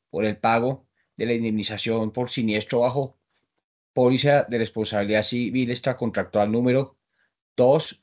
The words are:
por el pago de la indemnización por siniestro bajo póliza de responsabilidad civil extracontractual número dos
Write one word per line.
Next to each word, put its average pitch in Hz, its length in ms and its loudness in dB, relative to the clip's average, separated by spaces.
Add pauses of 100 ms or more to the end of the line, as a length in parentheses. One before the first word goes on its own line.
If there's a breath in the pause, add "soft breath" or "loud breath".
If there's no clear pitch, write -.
(100)
por 101 140 -4
el 107 120 -2
pago 117 500 0 (300)
de 107 100 -4
la 120 60 0
indemnización 110 800 -4
por 123 180 -6
siniestro 113 500 -2
bajo 127 380 -2 (720)
póliza 131 520 4
de 120 140 -4
responsabilidad 107 640 -2
civil 120 480 -2
extracontractual 107 800 -2
número 127 460 0 (600)
dos 135 460 2